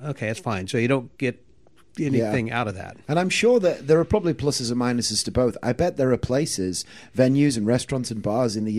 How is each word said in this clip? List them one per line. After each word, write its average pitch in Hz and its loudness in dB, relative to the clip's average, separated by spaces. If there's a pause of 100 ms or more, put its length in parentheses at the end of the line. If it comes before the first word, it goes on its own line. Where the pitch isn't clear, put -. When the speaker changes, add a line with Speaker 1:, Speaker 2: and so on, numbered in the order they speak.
Speaker 1:
okay, 139 -6
it's 110 -6
fine." 98 -4
So 127 -2
you 117 2
don't 131 -2
get 123 -4 (600)
anything 123 0
Speaker 2:
Yeah. 117 -4
Speaker 1:
out 117 -2
of 98 -6
that. 92 -14 (100)
Speaker 2:
And 151 0
I'm 185 2
sure 226 4
that 165 0
there 160 6
are 160 2
probably 175 2
pluses 135 -2
and 123 -2
minuses 120 0
to 104 -4
both. 120 0
I 123 0
bet - 0
there 131 2
are 120 4
places, 113 -2 (280)
venues 135 4
and 104 0
restaurants 123 -2
and 110 -6
bars 107 0
in 107 -2
the 107 -2